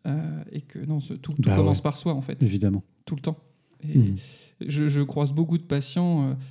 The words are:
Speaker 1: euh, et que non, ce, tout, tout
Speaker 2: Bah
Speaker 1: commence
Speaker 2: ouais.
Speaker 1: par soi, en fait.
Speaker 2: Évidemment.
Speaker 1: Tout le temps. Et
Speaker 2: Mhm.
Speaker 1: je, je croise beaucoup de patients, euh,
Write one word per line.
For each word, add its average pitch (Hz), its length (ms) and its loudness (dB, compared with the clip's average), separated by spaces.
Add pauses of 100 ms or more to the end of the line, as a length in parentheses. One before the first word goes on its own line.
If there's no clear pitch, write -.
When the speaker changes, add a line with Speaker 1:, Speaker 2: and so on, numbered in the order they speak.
Speaker 1:
euh, 156 440 -6
et 151 100 -10
que - 240 -20
non, 151 140 -2
ce, 139 140 -10
tout, 131 200 -10
tout 147 80 0
Speaker 2:
Bah 101 140 6
Speaker 1:
commence 147 220 6
Speaker 2:
ouais. - 60 -6
Speaker 1:
par 147 140 -2
soi, 170 160 -2
en 139 80 -4
fait. 139 220 -2
Speaker 2:
Évidemment. 98 400 2 (220)
Speaker 1:
Tout - 100 -6
le 131 60 -10
temps. 160 160 -4 (500)
Et 151 100 2
Speaker 2:
Mhm. 101 180 6 (520)
Speaker 1:
je, 151 220 0
je 143 120 2
croise 143 320 -2
beaucoup 160 240 0
de 165 60 -4
patients, 147 680 0
euh, 131 40 -2 (180)